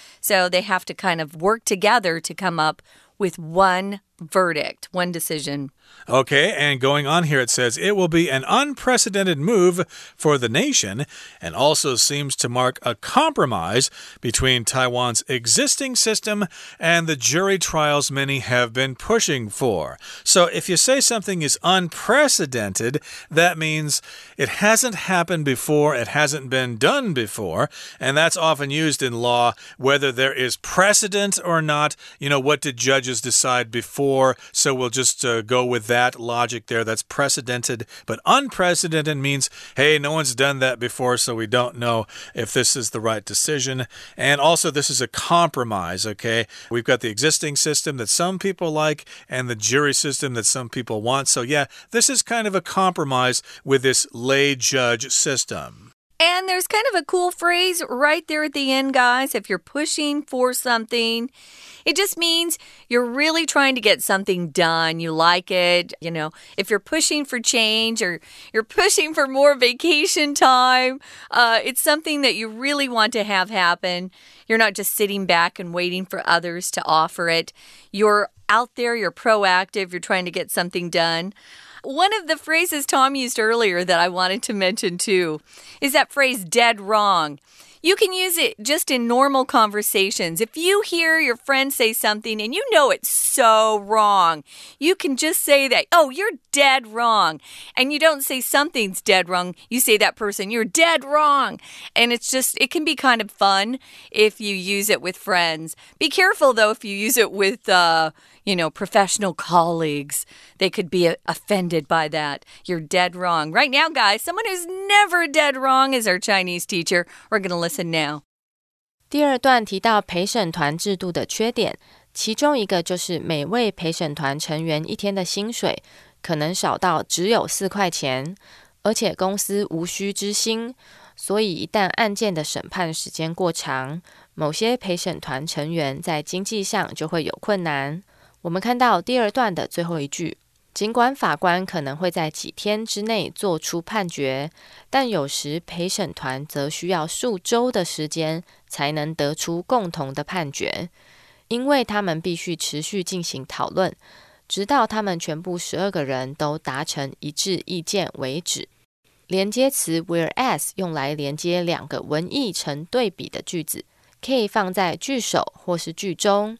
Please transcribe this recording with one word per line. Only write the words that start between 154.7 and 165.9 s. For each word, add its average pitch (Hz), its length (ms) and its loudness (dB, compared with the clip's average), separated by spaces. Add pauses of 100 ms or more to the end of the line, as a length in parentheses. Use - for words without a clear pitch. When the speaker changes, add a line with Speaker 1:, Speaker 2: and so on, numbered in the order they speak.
Speaker 3:
他 220 140 -4
们 185 180 -4
全 156 220 -6
部 180 160 -6
十 - 220 -6
二 196 120 -2
个 156 140 -4
人 131 280 -6
都 151 240 -4
达 143 280 -6
成 139 340 -8
一 147 120 -10
致 180 340 -4
意 180 160 -8
见 180 320 -4
为 135 260 -6
止。 - 300 -8 (580)
连 196 240 -2
接 254 180 2
词 165 320 -2
whereas 170 760 -2
用 180 180 -4
来 143 200 -4
连 147 220 -6
接 175 260 -2
两 170 260 -4
个 143 140 -6
文 160 320 -4
意 247 200 -4
成 151 320 -6
对 240 240 -2
比 - 180 -14
的 - 140 -10
句 170 220 -8
子， - 200 -10 (380)
可 262 120 -4
以 226 140 2
放 190 260 -2
在 180 220 0
句 269 240 -4
首 - 360 -2
或 175 220 -4
是 165 160 -8